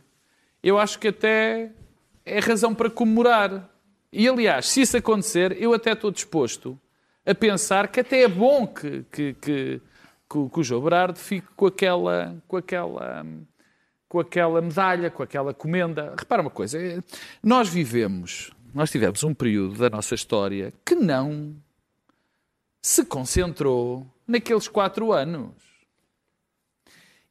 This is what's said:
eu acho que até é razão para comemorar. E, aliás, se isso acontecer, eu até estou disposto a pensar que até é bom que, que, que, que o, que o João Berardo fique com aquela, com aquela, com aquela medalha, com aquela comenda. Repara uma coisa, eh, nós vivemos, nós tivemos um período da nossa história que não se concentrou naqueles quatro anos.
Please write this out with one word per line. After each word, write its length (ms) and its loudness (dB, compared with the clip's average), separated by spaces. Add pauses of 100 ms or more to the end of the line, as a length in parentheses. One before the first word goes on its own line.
(640)
eu 160 4
acho 220 0
que 100 -2
até 640 0 (540)
é 140 -2
razão 360 2
para 140 0
comemorar. 800 2 (420)
E, 160 4
aliás, 420 2
se 120 2
isso 140 2
acontecer, 680 0
eu 120 4
até 200 0
estou 180 -4
disposto 680 -4 (460)
a 100 4
pensar 540 2
que 120 -2
até 220 4
é 40 8
bom 400 4
que, 440 -10
que, 220 -6
que, 480 -4 (480)
que 80 -6
o, 120 -2
que 100 -6
o 40 2
João 180 -2
Berardo 380 2
fique 360 -8
com 100 2
aquela, 680 0 (120)
com 100 -6
aquela, 680 -8 (840)
com 120 -4
aquela 420 0
medalha, 500 0
com 120 -8
aquela 300 -6
comenda. 640 -4
Repara 240 -2
uma 100 -2
coisa, 300 -6
eh, 200 -8 (420)
nós 240 4
vivemos, 840 -2 (220)
nós 160 0
tivemos 360 0
um 80 0
período 440 0
da 120 4
nossa 260 -6
história 580 -4 (120)
que 100 4
não 580 -2 (1300)
se 220 2
concentrou 1040 -2 (180)
naqueles 440 0
quatro 420 0
anos. 400 -2 (1800)